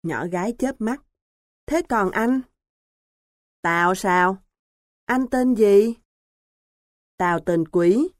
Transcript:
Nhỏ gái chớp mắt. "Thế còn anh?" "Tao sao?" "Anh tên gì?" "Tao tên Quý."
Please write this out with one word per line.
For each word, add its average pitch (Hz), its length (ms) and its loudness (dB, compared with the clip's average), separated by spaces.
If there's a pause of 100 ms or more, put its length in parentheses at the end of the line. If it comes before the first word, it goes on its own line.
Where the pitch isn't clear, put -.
Nhỏ 147 240 -6
gái 180 320 -4
chớp 269 220 -4
mắt. 226 220 -6 (640)
"Thế 320 220 -2
còn 208 220 0
anh?" 247 300 0 (1200)
"Tao 175 320 0
sao?" 185 420 0 (680)
"Anh 262 260 -2
tên 254 240 0
gì?" 214 400 4 (1200)
"Tao 175 240 -2
tên 165 280 -2
Quý." 190 400 2 (120)